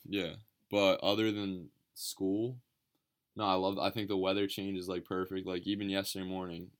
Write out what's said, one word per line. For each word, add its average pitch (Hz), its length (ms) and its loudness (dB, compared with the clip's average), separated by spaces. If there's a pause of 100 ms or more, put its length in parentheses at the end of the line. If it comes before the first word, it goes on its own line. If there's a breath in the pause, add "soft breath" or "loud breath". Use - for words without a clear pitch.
Yeah. 92 260 -2 (360)
But 98 300 6
other 107 300 4
than 95 380 -4 (260)
school, 110 640 -2 (800)
no, 107 80 0
I 95 100 6
love, 95 240 2
I 98 120 2
think 104 180 -2
the 101 80 0
weather 95 320 2
change 98 300 -4
is, 90 100 -6
like, 90 160 -4
perfect. 92 420 -4
Like, 92 200 -4
even 101 220 -2
yesterday 98 380 -2
morning, 90 540 -6